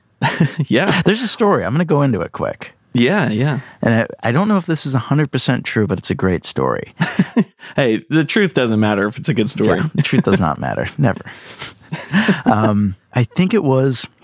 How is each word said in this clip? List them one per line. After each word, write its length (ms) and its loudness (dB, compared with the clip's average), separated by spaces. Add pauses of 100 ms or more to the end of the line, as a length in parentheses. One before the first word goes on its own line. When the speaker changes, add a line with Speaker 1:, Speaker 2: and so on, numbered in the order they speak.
(220)
Speaker 1:
<laughs> 460 -2
Yeah. 360 2
Speaker 2:
There's 180 2
a 80 -4
story. 340 2
I'm 80 -2
gonna 140 0
go 160 2
into 200 0
it 120 -8
quick. 400 -8 (220)
Speaker 1:
Yeah, 340 2
yeah. 320 0 (200)
Speaker 2:
And 100 2 (300)
I, 80 0
I 20 0
don't 160 2
know 100 2
if 100 -2
this 180 -2
is 80 -4
a 60 2
hundred 320 0
percent 340 -2
true, 220 0
but 100 -2
it's 140 -6
a 40 0
great 300 0
story. 520 -4
<laughs> 60 0 (720)
Speaker 1:
Hey, 320 2
the 160 2
truth 300 0
doesn't 260 2
matter 280 2
if 100 -6
it's 120 -6
a 40 0
good 160 0
story. 300 0
Speaker 2:
Yeah, 160 -2
the 80 0
truth 220 2
does 140 2
not 200 0
matter. 260 -4 (140)
Never. 260 0
<laughs> 1200 -4
Um, 500 2 (180)
I 100 2
think 300 0
it 100 2
was 420 2 (180)